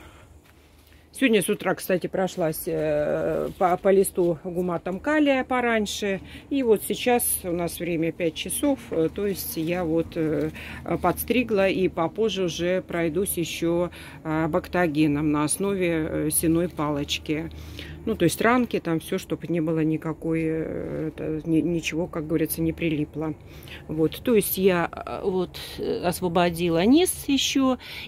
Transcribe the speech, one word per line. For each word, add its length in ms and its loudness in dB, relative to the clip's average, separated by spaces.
Сегодня 280 4
с 80 -2
утра, 240 0
кстати, 320 -2
прошлась, 580 -2
э, 960 0
по, 180 4
по 160 4
листу 520 2
гуматом 540 -4
калия 460 2
пораньше. 800 0
И 140 0
вот 260 4
сейчас 560 0
у 60 -4
нас 300 -2
время 320 0
пять 220 -2
часов, 440 -2
э, 240 2
то 120 -2
есть 320 -4
я 260 0
вот, 300 2
э, 360 0
подстригла 640 2
и 200 2
попозже 560 0
уже 360 0
пройдусь 560 -2
еще, 540 0
э, 240 0
бактогеном 840 2
на 120 2
основе, 640 0
э, 220 -2
сеной 400 2
палочки. 800 -4
Ну, 120 -2
то 80 2
есть 160 4
ранки, 400 4
там 180 0
все, 180 -6
чтобы 300 -6
не 140 0
было 240 2
никакой, 580 -2
э, 720 -4
это, 340 -6
ни-, 120 4
ничего, 480 0
как 180 -6
говорится, 340 0
не 120 2
прилипло. 640 -2
Вот, 380 0
то 100 4
есть 240 2
я, 320 4
э, 320 -8
вот, 340 -2
э, 240 -2
освободила 800 2
низ 440 4
еще. 500 2